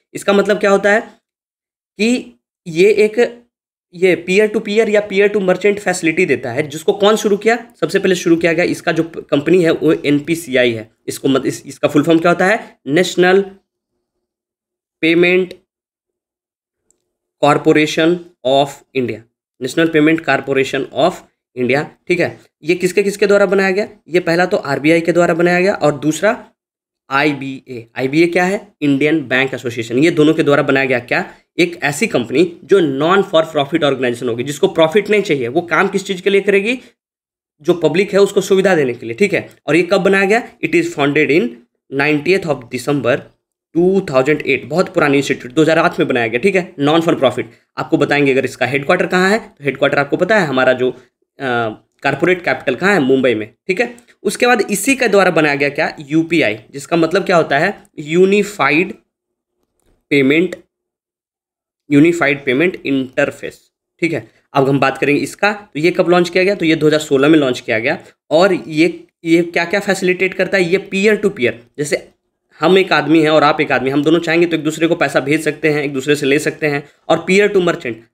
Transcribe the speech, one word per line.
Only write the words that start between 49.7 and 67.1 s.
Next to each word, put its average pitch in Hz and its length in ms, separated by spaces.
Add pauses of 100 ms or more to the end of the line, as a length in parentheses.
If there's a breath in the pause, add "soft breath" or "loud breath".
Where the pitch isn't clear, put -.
आपको 143 180
पता 190 220
है 170 80
हमारा 131 280
जो, 123 140
अ, 117 60 (1080 loud breath)
कॉर्पोरेट 165 400
कैपिटल 135 320
कहाँ 190 180
है, 180 80
मुंबई 131 340
में, 107 120 (200)
ठीक 190 140
है। 240 120 (300 soft breath)
उसके 247 240
बाद 240 140 (100)
इसी 254 240
के 247 120
द्वारा 190 240
बनाया 156 240
गया 139 160
क्या, 160 300
यूपीआई, 147 560 (140)
जिसका 143 260
मतलब 170 280
क्या 180 120
होता 151 220
है, 190 140 (260)
यूनिफाइड 180 920 (1200)
पेमेंट, 147 440 (1300)
यूनिफाइड 147 560
पेमेंट 151 400
इंटरफेस, 135 720 (420)
ठीक 165 120
है। 120 140 (260 soft breath)
अब 135 160
हम 139 100
बात 135 180
करेंगे 143 240
इसका, 202 320
तो - 260
ये 170 120
कब 175 180
लॉन्च 175 200
किया 185 140
गया, 202 120
तो 170 100
ये 160 100
दो 151 120
हज़ार 151 120
सोलह 143 280